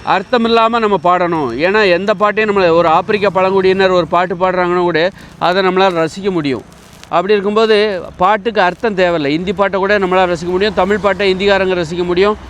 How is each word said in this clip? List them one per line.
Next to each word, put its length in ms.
அர்த்தம் 400
இல்லாம 360
நம்ம 240
பாடணும். 540
ஏன்னா 340
எந்த 220
பாட்டையும் 440
நம்மள, 120
ஒரு 180
ஆப்பிரிக்க 420
பழங்குடியினர் 640
ஒரு 160
பாட்டு 280
பாடுறாங்கன்னா 440
கூட 320
அதை 240
நம்மளால 420
ரசிக்க 260
முடியும். 300
அப்படி 240
இருக்கும்போது 680
பாட்டுக்கு 440
அர்த்தம் 340
தேவையில்லை. 380
இந்தி 200
பாட்டை 260
கூட 200
நம்மளால 360
ரசிக்க 100
முடியும், 280
தமிழ் 260
பாட்டை 340
இந்திக்காரங்க 500
ரசிக்க 220
முடியும் 320